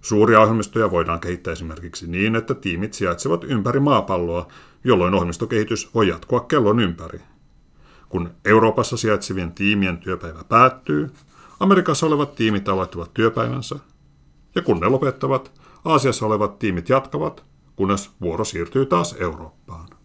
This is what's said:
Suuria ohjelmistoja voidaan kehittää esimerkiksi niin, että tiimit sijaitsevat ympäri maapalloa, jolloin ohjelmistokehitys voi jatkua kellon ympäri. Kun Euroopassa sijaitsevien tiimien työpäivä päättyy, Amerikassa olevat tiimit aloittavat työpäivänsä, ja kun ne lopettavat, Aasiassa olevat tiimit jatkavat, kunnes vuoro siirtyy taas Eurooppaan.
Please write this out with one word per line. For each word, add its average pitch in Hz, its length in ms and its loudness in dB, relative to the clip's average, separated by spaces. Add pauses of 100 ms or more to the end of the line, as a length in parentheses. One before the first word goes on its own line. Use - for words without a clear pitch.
Suuria 107 400 6
ohjelmistoja 110 500 2
voidaan 82 280 0
kehittää 87 340 -6
esimerkiksi 82 540 -12
niin, 98 280 0
että 113 180 -2
tiimit 95 400 -6
sijaitsevat 135 500 -2
ympäri 120 360 -2
maapalloa, 90 680 0 (360)
jolloin 92 300 4
ohjelmistokehitys 104 800 -2
voi 110 140 2
jatkua 117 320 -2
kellon 117 400 2
ympäri. 85 420 -4 (880)
Kun 85 200 -4 (160)
Euroopassa 110 520 4
sijaitsevien 98 540 -2
tiimien 98 460 0
työpäivä 85 460 -10
päättyy, 123 680 2 (480)
Amerikassa 185 460 2
olevat 147 300 0
tiimit 104 340 0
aloittavat 90 440 -4
työpäivänsä, 117 600 -2 (800)
ja 160 60 0
kun 98 180 2
ne 87 80 0
lopettavat, 135 640 -2 (340)
Aasiassa 135 400 2
olevat 104 340 0
tiimit 87 300 -4
jatkavat, - 560 -2 (300)
kunnes 98 360 -2 (100)
vuoro 85 220 -2
siirtyy 85 420 -2
taas 135 340 -2
Eurooppaan. 82 680 -10 (180)